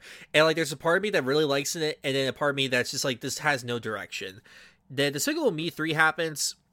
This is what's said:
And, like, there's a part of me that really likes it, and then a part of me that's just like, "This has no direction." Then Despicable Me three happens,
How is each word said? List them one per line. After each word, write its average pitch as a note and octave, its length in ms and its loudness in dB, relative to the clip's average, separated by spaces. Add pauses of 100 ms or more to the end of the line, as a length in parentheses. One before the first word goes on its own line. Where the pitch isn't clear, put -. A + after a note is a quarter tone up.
(360)
And, D3+ 100 8
like, D#3+ 100 4
there's D#3+ 160 -2
a D3+ 60 -8
part E3 200 2
of F#3+ 60 2
me G#3+ 60 -2
that F3 160 2
really D3+ 200 4
likes C#3 300 0
it, D#3 280 -4
and C3+ 120 -2
then C3+ 120 2
a B2 60 -2
part C#3+ 180 0
of C#3 60 -4
me C3+ 100 0
that's B2 240 0
just C3+ 140 -4
like, B2+ 160 -2
"This - 180 -6
has C#3+ 240 0
no A#2+ 160 -4
direction." G2 600 -8 (460)
Then C#3 260 0
Despicable D4 380 0
Me D#3+ 200 -4
three D#3 220 -4
happens, D#3+ 600 0 (180)